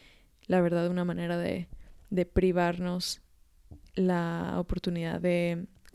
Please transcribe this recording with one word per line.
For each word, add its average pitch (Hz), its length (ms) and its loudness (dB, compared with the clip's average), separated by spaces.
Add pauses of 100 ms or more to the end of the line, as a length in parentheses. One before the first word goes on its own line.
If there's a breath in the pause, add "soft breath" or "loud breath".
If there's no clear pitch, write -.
(460 soft breath)
la 180 160 4
verdad, 170 280 2
una 180 160 0
manera 175 320 -2
de, 175 300 -2 (420 soft breath)
de 180 160 0
privarnos 180 960 0 (760)
la 175 640 0
oportunidad 170 600 -2
de 175 480 0 (280)